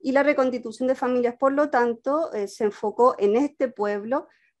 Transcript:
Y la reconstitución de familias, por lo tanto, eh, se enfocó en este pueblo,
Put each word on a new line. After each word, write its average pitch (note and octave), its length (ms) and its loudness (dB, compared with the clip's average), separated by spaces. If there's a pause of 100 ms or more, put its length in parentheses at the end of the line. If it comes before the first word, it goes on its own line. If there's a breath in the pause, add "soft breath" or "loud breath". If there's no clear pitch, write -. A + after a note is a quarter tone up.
Y C4 100 -4
la C#4 140 4
reconstitución B3+ 640 0
de C4 80 2
familias, B3 400 -2
por C4+ 160 2
lo D4 180 0
tanto, C4 640 -2
eh, G#3 160 -4
se - 160 -6
enfocó A3 540 0
en G3+ 180 2
este C#4 320 0
pueblo, G#3 580 -4 (340 soft breath)